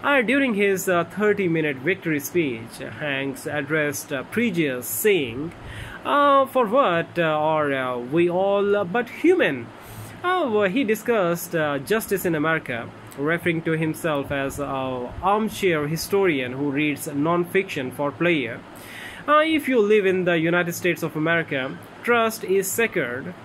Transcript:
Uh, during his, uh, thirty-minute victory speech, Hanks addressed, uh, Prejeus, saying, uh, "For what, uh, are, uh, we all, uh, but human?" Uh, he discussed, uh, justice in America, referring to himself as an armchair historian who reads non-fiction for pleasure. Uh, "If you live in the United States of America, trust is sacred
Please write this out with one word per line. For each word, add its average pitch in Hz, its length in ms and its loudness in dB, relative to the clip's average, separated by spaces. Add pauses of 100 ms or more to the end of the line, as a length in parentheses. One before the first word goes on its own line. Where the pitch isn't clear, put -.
Uh, 277 160 4
during 254 320 2
his, 196 340 0
uh, 175 180 2
thirty-minute 170 720 0
victory 160 420 -2
speech, 127 560 -4 (240)
Hanks 135 460 -4
addressed, 147 680 -2
uh, 131 120 -4
Prejeus, 170 600 0
saying, 156 680 0 (520)
uh, 277 400 6
"For 254 220 2
what, 185 520 2
uh, 170 40 2
are, 156 500 2
uh, 127 240 -2
we 147 320 2
all, 202 480 2
uh, 202 80 0
but 233 240 -2
human?" 202 580 2 (560)
Uh, 294 420 2
he 214 200 2
discussed, 202 720 0
uh, 147 220 0
justice 190 480 -2
in 165 80 2
America, 151 520 -2 (300)
referring 170 460 -2
to 165 160 -2
himself 156 520 -2
as 139 280 -4
an 131 500 -4 (140)
armchair 196 640 2
historian 160 680 0
who 143 180 -2
reads 147 440 -2
non-fiction 170 760 0
for 143 200 -4
pleasure. 143 500 0 (680)
Uh, 302 160 6
"If 320 260 2
you 254 120 6
live 208 240 6
in 185 200 2
the 170 140 2
United 170 360 2
States 175 280 -2
of 156 140 -4
America, 156 540 0 (320)
trust 226 420 0
is 190 260 0
sacred 165 640 -2 (120)